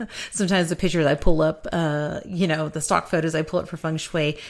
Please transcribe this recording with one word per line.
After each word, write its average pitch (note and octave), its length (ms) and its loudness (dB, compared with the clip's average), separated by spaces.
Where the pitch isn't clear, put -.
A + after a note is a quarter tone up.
<laughs> - 260 -12
Sometimes F#3 400 2
the F3 60 -2
pictures E3+ 280 2
I C#3+ 120 4
pull D#3+ 260 6
up, D#3 280 0
uh, D3+ 540 -2
you F#3 220 0
know, D#3 240 0
the D#3 100 -6
stock - 280 0
photos D#3+ 260 0
I D#3 80 0
pull E3+ 180 -2
up - 80 -6
for - 80 -10
feng D#3+ 220 -4
shui D3+ 400 -2